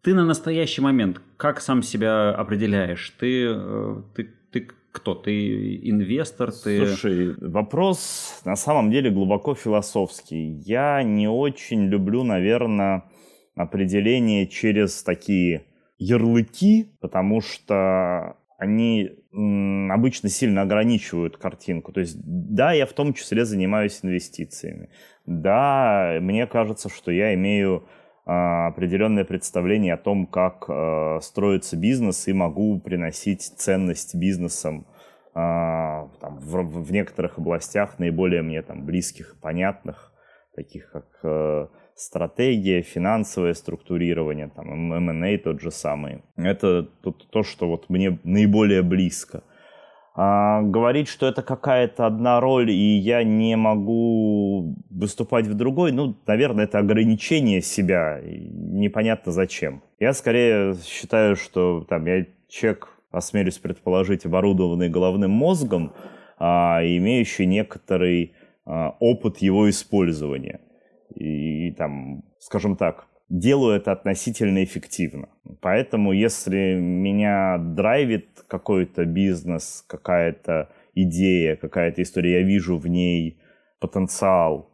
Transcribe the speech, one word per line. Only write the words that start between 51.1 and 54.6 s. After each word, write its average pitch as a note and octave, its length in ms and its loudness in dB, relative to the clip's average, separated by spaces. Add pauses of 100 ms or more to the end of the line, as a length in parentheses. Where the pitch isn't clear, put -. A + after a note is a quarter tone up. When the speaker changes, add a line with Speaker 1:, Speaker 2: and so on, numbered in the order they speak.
Speaker 2:
это C3 140 -2
какая-то B2+ 640 0
одна A#2+ 340 4
роль, B2+ 320 4
и G#2 260 4
я A#2 260 2
не A2 340 2
могу G#2+ 1200 0 (120)